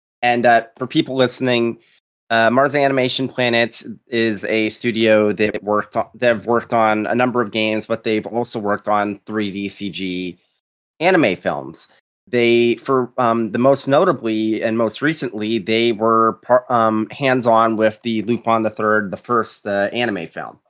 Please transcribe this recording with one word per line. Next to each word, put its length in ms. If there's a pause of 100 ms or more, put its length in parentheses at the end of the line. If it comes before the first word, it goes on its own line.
(220)
And, 240
uh, 220 (100)
for 80
people 300
listening, 640 (480)
uh, 220
Marza 320
Animation 460
Planet 560 (240)
is 380
a 240
studio 640
that 280
worked 340
on, 160
they've 320
worked 280
on 340
a 80
number 260
of 120
games, 340
but 160
they've 240
also 320
worked 300
on 380
three 260
D 160
C 220
G 480 (600)
anime 380
films. 500 (400)
They, 480
for, 420
um, 360
the 80
most 260
notably 760
and 160
most 240
recently, 600
they 320
were 500
par-, 260
um, 420
hands-on 680
with 260
the 200
Lupin 420
the 60
Third, 420
the 40
first, 480
uh, 280
anime 340
film. 320 (120)